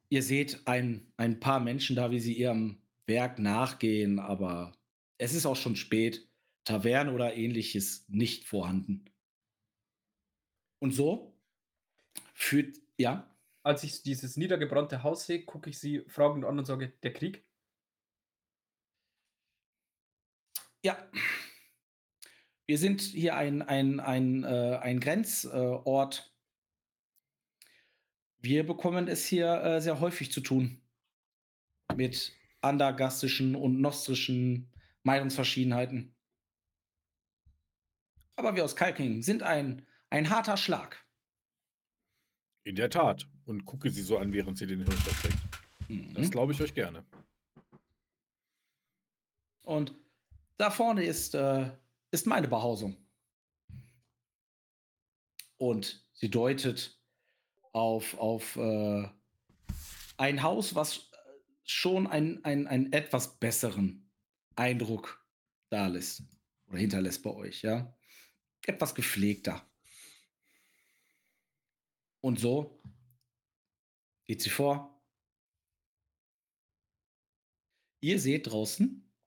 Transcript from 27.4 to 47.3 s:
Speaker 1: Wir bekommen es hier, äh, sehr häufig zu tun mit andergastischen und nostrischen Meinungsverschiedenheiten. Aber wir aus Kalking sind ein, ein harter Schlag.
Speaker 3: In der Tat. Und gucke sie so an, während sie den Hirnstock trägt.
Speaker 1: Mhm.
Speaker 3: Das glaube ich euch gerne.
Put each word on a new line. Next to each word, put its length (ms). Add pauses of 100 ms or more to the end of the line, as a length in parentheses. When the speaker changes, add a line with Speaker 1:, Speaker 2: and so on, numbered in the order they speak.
Speaker 1:
Wir 260
bekommen 420
es 180
hier, 380
äh, 180
sehr 180
häufig 320
zu 100
tun 400 (1120)
mit 380 (280)
andergastischen 920
und 240
nostrischen 920 (320)
Meinungsverschiedenheiten. 1080 (2250)
Aber 200
wir 100
aus 100
Kalking 480
sind 200
ein, 440 (220)
ein 200
harter 280
Schlag. 460 (1600)
Speaker 3:
In 100
der 140
Tat. 380 (180)
Und 180
gucke 260
sie 120
so 160
an, 160
während 240
sie 100
den 140
Hirnstock 400
trägt. 160 (500)
Speaker 1:
Mhm. 260
Speaker 3:
Das 160
glaube 220
ich 100
euch 120
gerne. 320 (2500)